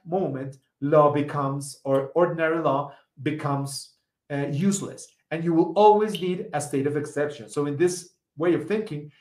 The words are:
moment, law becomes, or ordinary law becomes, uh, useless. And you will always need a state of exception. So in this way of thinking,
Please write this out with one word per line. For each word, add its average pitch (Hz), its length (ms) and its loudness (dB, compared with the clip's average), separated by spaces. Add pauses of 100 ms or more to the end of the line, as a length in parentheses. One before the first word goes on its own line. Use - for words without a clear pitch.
moment, 139 520 -4 (240)
law 147 300 6
becomes, 143 720 -4
or 135 320 0
ordinary 165 440 2
law 143 340 0 (300)
becomes, 139 720 -4 (340)
uh, 143 220 -4
useless. 185 560 -2 (240)
And 165 120 -4
you 170 100 0
will 165 200 4
always 208 480 4
need 180 320 -4
a 147 80 -2
state 139 240 -2
of 147 120 -2
exception. 143 520 -4
So 147 160 -4
in 143 120 -4
this 175 340 0 (260)
way 170 160 2
of 151 140 -2
thinking, 165 540 -6